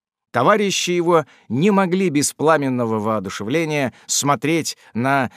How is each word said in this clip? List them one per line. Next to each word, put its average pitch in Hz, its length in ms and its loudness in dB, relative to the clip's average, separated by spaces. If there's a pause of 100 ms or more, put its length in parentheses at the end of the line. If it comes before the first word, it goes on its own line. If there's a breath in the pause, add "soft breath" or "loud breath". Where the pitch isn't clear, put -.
(320)
Товарищи 185 580 2
его 170 340 2 (240 soft breath)
не 151 220 2
могли 190 400 2
без 139 240 -2
пламенного 131 640 0
воодушевления 110 960 -4 (120)
смотреть 143 720 -2 (160 soft breath)
на 131 440 0